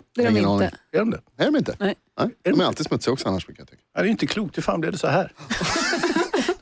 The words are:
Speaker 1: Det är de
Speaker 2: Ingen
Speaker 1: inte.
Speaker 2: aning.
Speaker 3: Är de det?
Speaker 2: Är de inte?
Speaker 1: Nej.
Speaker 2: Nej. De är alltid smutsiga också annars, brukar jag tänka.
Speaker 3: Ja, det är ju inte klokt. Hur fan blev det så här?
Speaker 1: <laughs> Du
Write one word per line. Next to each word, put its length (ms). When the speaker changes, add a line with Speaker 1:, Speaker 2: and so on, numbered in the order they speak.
Speaker 1:
Det 80
är 20
de 60
Speaker 2:
Ingen 200
Speaker 1:
inte. 140
Speaker 2:
aning. 60
Speaker 3:
Är 60
de 120
det? 100
Speaker 2:
Är 60
de 120
inte? 220
Speaker 1:
Nej. 160
Speaker 2:
Nej. 120
De 180
är 40
alltid 220
smutsiga 260
också 160
annars, 180
brukar 160
jag 60
tänka. 140
Speaker 3:
Ja, 60
det 40
är 20
ju 40
inte 160
klokt. 300
Hur 60
fan 180
blev 120
det 60
så 80
här? 320
Speaker 1:
<laughs> 20
Du 160